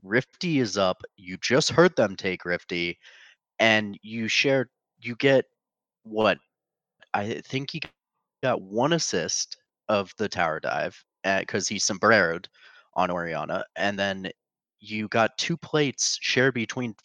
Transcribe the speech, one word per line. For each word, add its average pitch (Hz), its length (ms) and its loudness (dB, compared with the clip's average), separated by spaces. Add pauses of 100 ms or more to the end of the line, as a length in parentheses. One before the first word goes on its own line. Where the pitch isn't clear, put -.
Rifty 131 580 -2
is 101 180 -2
up? 92 240 0 (140)
You 92 220 -14
just 135 320 2
heard 175 260 6
them 101 200 2
take 92 280 -6
Rifty, 87 540 -4 (640)
and 107 420 2
you 110 260 -6
share, 135 420 2 (300)
you 117 160 -10
get, 135 300 4 (580)
what? 107 340 2 (760)
I 104 280 -4
think 135 300 -8
he - 100 -10 (600)
got 120 200 0
one 110 320 0
assist - 640 -4 (300)
of 101 300 0
the 104 100 -2
tower 80 320 -2
dive, 76 440 -4 (200)
uh, 95 240 2
'cause 104 200 -4
he 101 120 -6
sombreroed 92 680 2 (460)
on 90 160 0
Orianna, 85 540 -4 (120)
and 101 220 -2
then 95 320 -4 (500)
you 107 280 -8
got 113 300 0
two - 180 -4
plates - 640 -2
shared 127 320 2
between 120 400 -4 (100)